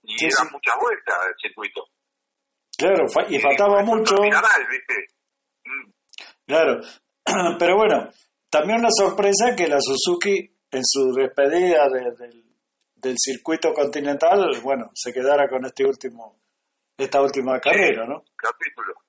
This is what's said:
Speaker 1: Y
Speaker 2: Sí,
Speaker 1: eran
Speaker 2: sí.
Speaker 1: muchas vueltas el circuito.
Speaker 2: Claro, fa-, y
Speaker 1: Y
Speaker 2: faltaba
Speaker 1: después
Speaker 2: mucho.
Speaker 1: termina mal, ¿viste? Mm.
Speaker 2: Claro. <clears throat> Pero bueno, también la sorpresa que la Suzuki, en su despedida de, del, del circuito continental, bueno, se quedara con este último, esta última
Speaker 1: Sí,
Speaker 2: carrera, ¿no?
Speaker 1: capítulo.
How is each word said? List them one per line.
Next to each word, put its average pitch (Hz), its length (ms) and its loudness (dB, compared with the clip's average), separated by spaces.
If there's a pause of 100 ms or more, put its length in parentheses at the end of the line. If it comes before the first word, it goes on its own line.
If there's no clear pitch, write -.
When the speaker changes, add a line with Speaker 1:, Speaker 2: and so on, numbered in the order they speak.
Speaker 1:
Y 110 140 -10
Speaker 2:
Sí, - 80 -2
Speaker 1:
eran 135 220 0
Speaker 2:
sí. - 60 -16
Speaker 1:
muchas - 260 -2
vueltas - 360 -2 (120)
el 92 140 -6
circuito. - 400 -12 (960)
Speaker 2:
Claro, 170 300 2
fa-, - 220 0
y 143 80 -2
Speaker 1:
Y - 40 0
Speaker 2:
faltaba 202 360 4
Speaker 1:
después 220 220 2
Speaker 2:
mucho. 196 160 2
Speaker 1:
termina 208 260 4
mal, - 280 2
¿viste? 117 380 -6 (560)
Mm. 131 280 -14 (540)
Speaker 2:
Claro. 143 360 2 (440)
<clears throat> 180 340 0
Pero 175 180 4
bueno, 214 320 2 (400)
también 190 320 0
la 233 100 2
sorpresa 202 640 2
que 175 120 0
la 143 120 2
Suzuki, 175 760 -2 (180)
en 127 120 -6
su 131 300 0
despedida 147 760 2
de, 127 220 -4
del, 117 320 -20 (520)
del 131 220 -4
circuito 156 560 -2
continental, 143 880 0
bueno, 127 320 -4
se 123 200 -10
quedara 139 360 2
con 127 160 -4
este 135 200 -4
último, 117 560 -6 (560)
esta 139 240 0
última 131 340 0
Speaker 1:
Sí, 127 140 -2
Speaker 2:
carrera, 160 360 2
¿no? 147 180 -12 (120)
Speaker 1:
capítulo. 113 580 -8 (140)